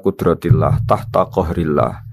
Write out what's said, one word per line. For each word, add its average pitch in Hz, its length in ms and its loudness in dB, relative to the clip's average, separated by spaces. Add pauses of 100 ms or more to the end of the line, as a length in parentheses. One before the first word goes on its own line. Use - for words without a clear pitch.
kudratillah, - 880 0
tahta - 400 0
kohrillah, 80 720 -2 (120)